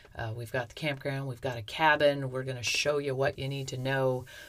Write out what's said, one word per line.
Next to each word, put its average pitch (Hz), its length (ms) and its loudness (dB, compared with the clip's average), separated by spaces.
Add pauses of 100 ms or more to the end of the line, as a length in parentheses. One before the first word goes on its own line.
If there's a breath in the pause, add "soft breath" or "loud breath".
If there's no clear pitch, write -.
(200 loud breath)
Uh, 113 180 -4
we've 117 160 -8
got 123 160 -2
the - 60 -18
campground, 139 540 -4
we've 123 120 -8
got 127 160 -4
a 117 60 -8
cabin. 143 720 4
We're 131 100 -2
gonna 127 220 -4
show 147 340 2
you 139 160 -2
what 135 240 0
you 135 100 -4
need 139 200 -4
to 131 100 -6
know 131 480 2 (220 loud breath)